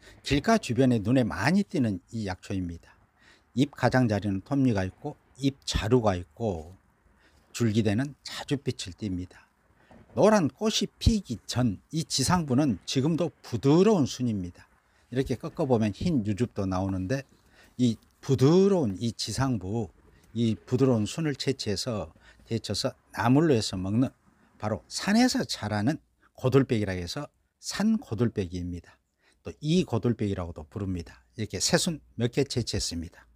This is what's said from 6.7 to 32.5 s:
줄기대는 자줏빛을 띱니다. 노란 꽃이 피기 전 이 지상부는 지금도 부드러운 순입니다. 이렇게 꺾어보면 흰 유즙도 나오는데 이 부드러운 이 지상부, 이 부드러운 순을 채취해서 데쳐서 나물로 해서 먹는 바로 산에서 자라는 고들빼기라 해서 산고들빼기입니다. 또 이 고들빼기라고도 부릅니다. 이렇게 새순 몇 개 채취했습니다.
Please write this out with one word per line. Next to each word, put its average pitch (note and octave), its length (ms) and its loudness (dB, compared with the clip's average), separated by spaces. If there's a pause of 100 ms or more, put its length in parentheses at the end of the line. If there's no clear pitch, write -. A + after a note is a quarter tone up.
줄기대는 A2+ 600 0 (100)
자줏빛을 - 720 -6
띱니다. F#2 520 -8 (640)
노란 F#3+ 360 4
꽃이 - 380 -2 (120)
피기 G3 480 0
전 A#2 320 0 (120)
이 D#3+ 120 -4
지상부는 C#3+ 840 0
지금도 D#3 460 -2 (100)
부드러운 D#3+ 640 4
순입니다. G#2 640 -6 (420)
이렇게 B2+ 240 -2
꺾어보면 A2+ 640 0
흰 C3+ 320 0
유즙도 G#2 400 -2
나오는데 F#2+ 560 -2 (540)
이 A#2+ 200 2 (240)
부드러운 D#3 800 4
이 A#2 140 -4
지상부, A2+ 760 -4 (440)
이 A2+ 220 0 (120)
부드러운 A#2+ 400 2
순을 D3+ 280 -4
채취해서 G#2 800 -6 (320)
데쳐서 G#2 480 -4 (200)
나물로 C3 420 4
해서 G#2 220 -2
먹는 G2+ 320 0 (480)
바로 G#2+ 300 -4
산에서 A#3 560 2
자라는 G#2+ 540 -2 (380)
고들빼기라 A#2+ 580 2
해서 F2+ 340 -8 (320)
산고들빼기입니다. G2+ 1400 -2 (460)
또 G#2+ 80 -12 (100)
이 D#3+ 240 2
고들빼기라고도 G2 760 -2
부릅니다. F#2+ 600 -8 (140)
이렇게 G2+ 220 -6
새순 E3 420 0 (140)
몇 A#2+ 160 -2
개 C#3+ 120 0
채취했습니다. - 840 -6 (100)